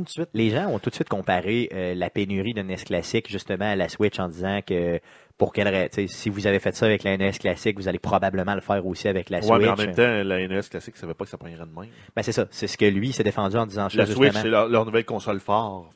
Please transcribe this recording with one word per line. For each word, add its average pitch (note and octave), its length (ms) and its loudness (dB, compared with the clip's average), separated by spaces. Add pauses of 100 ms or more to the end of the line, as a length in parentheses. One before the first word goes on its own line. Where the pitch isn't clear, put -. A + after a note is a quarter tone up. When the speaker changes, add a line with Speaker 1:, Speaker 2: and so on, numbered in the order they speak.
Speaker 1:
tout - 0 -
de - 40 -10
suite. E3+ 240 -6
Speaker 2:
Les A2+ 160 4
gens C3+ 180 0
ont B2 120 -2
tout - 100 -4
de - 60 -2
suite - 140 -4
comparé, G2 640 0
euh, F2+ 200 -2
la F2+ 160 -2
pénurie G2+ 460 -2
de G2+ 80 -2
nes F#2 140 -6
classique, F#2+ 520 -2
justement, G2 420 -4
à G2+ 40 0
la F#2 120 0
Switch G#2 320 0
en F#2 80 -2
disant F#2+ 380 -2
que E2+ 340 0 (380)
pour G2 140 2
quelle G2+ 160 0
ra-, F#2+ 220 2
tu - 60 -14
sais, G2+ 120 -2
si - 220 -6
vous G2+ 180 -2
avez G2 120 4
fait F#2 140 0
ça - 120 0
avec G#2+ 180 4
la F#2+ 140 0
nes F#2+ 160 0
classique, G2 440 -2
vous F#2 120 -4
allez F2+ 100 -2
probablement F#2+ 560 0
le F#2+ 60 -4
faire G2 260 0
aussi F#2+ 220 -2
avec F#2 200 -2
la F2+ 120 -2
Speaker 3:
Ouais, G#2+ 180 6
mais G#2 80 6
en G2 80 2
Speaker 2:
Switch. G#2 120 0
Speaker 3:
même F#2 80 -6 (280)
temps, G2 60 -2
la F#2 180 0
nes F#2+ 140 -2
classique, G2 340 -12
ça - 100 -14
veut E2 80 -8
pas G2 120 -8
que - 40 -12
ça - 80 -12
prendrait E2+ 200 -16
de E2+ 80 -16
même. E2 240 -16 (260)
Speaker 2:
Ben, A2+ 80 0
c'est A#2+ 80 -2
ça. A2 200 0
C'est - 160 -6
ce - 100 -8
que G#2+ 80 6
lui G2+ 260 4
s'est - 140 -2
défendu G2+ 320 0
en A#2 80 0
disant G2+ 240 -4
ça, A2 80 -2
Speaker 3:
La G#2+ 80 4
Speaker 2:
justement. B2+ 240 4
Speaker 3:
Switch, G#2+ 120 0
c'est G#2+ 80 -2
leur, A2 200 4
leur A2+ 160 4
nouvelle A2+ 180 2
console G#2 380 -4
phare. G2+ 540 -2